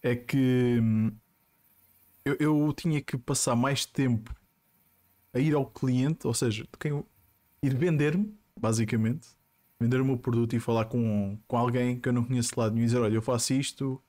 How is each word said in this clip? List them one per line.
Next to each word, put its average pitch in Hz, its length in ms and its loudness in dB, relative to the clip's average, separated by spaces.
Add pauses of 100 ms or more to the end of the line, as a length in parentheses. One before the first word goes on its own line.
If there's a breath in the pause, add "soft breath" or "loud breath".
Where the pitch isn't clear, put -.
é 123 120 0
que, 123 680 2
hum, 110 280 2 (1120)
eu, 139 140 -2
eu 151 360 2
tinha 151 260 -2
que - 160 -8
passar 131 400 -2
mais 131 300 0
tempo 120 480 -2 (960)
a 123 60 -2
ir 147 160 2
ao 139 120 0
cliente, 131 600 -2
ou 120 80 0
seja, 117 300 -2
de - 140 -20
quem 151 140 -6
eu, 143 140 -6 (560)
ir 135 120 0
vender-me, 160 580 0 (260)
basicamente, 113 720 0 (520)
vender 123 200 2
o 131 40 2
meu 135 120 0
produto 117 380 0
e 117 60 0
falar 113 260 0
com, 107 600 -2
com 123 120 -4
alguém 123 400 0
que 123 100 -4
eu 123 40 2
não 120 120 2
conheço 123 300 -2
de - 60 -4
lado 110 140 0
nenhum 117 100 2
e - 20 2
dizer, 120 140 2
"Olha, 110 140 2
eu 110 80 0
faço 127 320 -2
isto 135 540 -4